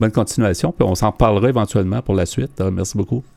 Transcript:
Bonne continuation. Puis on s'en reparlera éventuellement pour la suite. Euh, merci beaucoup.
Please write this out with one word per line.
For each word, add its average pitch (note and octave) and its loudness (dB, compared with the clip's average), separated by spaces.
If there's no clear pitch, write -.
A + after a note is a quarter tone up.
Bonne A2 2
continuation. A2+ 0
Puis G#2 0
on F#2 2
s'en G#2+ 2
reparlera A2 2
éventuellement G#2+ 0
pour G2 -2
la F#2 2
suite. - -6
Euh, F#2+ 0
merci F2+ -4
beaucoup. A#2+ -2